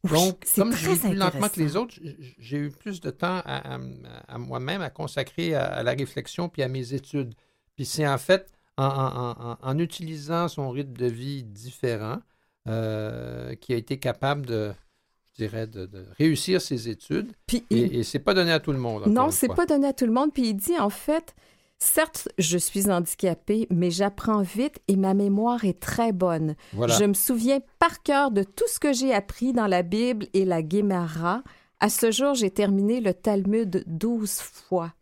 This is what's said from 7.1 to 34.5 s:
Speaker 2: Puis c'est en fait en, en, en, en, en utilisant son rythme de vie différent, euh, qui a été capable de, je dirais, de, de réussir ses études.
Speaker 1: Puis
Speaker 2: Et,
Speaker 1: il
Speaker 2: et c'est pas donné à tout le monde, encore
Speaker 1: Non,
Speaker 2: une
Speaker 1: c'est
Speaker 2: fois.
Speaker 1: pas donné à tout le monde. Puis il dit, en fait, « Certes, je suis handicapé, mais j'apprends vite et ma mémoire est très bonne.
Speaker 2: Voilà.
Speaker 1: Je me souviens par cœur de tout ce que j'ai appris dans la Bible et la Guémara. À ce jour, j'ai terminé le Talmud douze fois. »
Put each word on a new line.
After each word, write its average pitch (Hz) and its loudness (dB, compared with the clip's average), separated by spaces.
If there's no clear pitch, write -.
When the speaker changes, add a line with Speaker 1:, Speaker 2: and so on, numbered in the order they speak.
Speaker 2:
Puis 131 -6
c'est 151 -2
en 139 2
fait 185 2
en, 135 2
en, 139 4
en, 120 -10
en, 110 -14
en 135 -2
utilisant 165 -4
son 143 -6
rythme 135 -6
de 123 -2
vie 127 -6
différent, 113 -6
euh, 113 -6
qui - -6
a - 0
été 120 -4
capable 139 -2
de, 107 -4
je - -8
dirais, 110 -6
de, 107 -12
de 95 -18
réussir 165 4
ses 117 -4
études. 151 -4
Speaker 1:
Puis 240 0
Speaker 2:
Et, 208 4
Speaker 1:
il - 2
Speaker 2:
et 113 0
c'est 139 -4
pas 196 2
donné 175 4
à 160 4
tout 156 -4
le 139 0
monde, 117 -4
encore 208 4
Speaker 1:
Non, 254 4
Speaker 2:
une 320 2
Speaker 1:
c'est - 0
Speaker 2:
fois. - 0
Speaker 1:
pas 349 4
donné 285 2
à 269 0
tout 262 0
le 220 2
monde. 269 2
Puis 240 0
il 214 0
dit, 330 0
en 208 2
fait, « 320 -2
Certes, - 0
je 170 2
suis 196 0
handicapé, 185 0
mais 180 2
j'apprends 202 0
vite 214 -2
et 196 4
ma 190 4
mémoire 208 2
est 185 0
très 233 0
bonne. 165 0
Speaker 2:
Voilà. 117 2
Speaker 1:
Je 202 6
me 202 4
souviens 247 2
par 330 2
cœur 277 2
de 202 2
tout 440 -2
ce - -4
que 294 2
j'ai 262 2
appris 233 -2
dans 226 2
la 180 4
Bible 214 0
et 190 4
la 170 2
Guémara. 175 0
À 214 4
ce 226 2
jour, 269 2
j'ai 226 2
terminé 202 2
le 202 2
Talmud 196 0
douze 214 -2
fois. » - -4